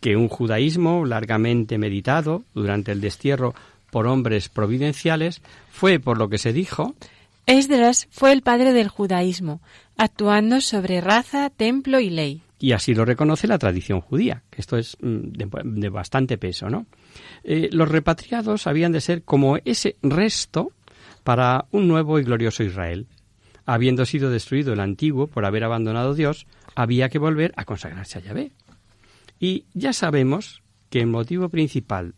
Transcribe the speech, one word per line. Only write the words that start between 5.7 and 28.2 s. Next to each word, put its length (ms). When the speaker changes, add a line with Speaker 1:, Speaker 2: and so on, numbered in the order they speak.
Speaker 1:
por 180
lo 100
que 100
se 160
dijo: 420
Speaker 2:
Esdras 680
fue 220
el 80
padre 320
del 160
judaísmo, 720
actuando 600
sobre 420
raza, 480
templo 500
y 100
ley. 320
Speaker 1:
Y 140
así 200
lo 120
reconoce 420
la 100
tradición 440
judía, 500
que 100
esto 160
es, 240
mm, 300
de, 180
de 260
bastante 480
peso, 320
¿no? 160
Eh, 280
los 180
repatriados 800
habían 240
de 100
ser 220
como 420
ese 380
resto 680
para 480
un 160
nuevo 320
y 40
glorioso 400
Israel. 440
Habiendo 400
sido 240
destruido 440
el 60
antiguo 480
por 180
haber 180
abandonado 480
a 40
Dios, 300
había 340
que 100
volver 380
a 80
consagrarse 540
a 20